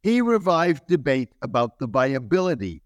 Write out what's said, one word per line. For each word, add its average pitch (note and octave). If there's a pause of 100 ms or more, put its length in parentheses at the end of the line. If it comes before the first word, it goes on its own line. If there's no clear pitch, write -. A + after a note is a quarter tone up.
he A#3
revived F3
debate C3+ (120)
about A#2+
the C3
viability C3